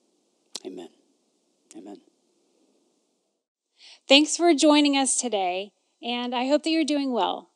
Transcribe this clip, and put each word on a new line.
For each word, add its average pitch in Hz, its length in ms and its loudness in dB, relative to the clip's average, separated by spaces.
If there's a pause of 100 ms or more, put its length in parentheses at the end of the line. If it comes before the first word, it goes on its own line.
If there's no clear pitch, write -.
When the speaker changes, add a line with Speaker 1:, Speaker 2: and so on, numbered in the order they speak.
(640)
Speaker 1:
Amen. 92 240 -14 (840)
Amen. 320 260 -18 (2000)
Speaker 2:
Thanks 294 300 4
for 339 160 4
joining 294 420 4
us 269 240 -2
today, 196 540 -4 (280)
and 240 320 -6
I 254 140 -4
hope 294 160 0
that 320 60 -4
you're 320 160 0
doing 277 260 -2
well. 185 440 -4